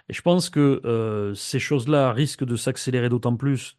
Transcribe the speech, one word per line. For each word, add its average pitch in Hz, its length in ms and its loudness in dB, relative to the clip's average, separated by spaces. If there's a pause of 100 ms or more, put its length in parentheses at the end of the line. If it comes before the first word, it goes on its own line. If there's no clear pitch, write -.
Et - 40 -8
je - 100 -10
pense 175 260 4
que, 143 360 4
euh, 107 500 -2
ces - 240 -6
choses-là 135 540 2
risquent 135 320 -2
de 120 100 -2
s'accélérer 123 540 -2
d'autant 120 260 0
plus 135 440 -2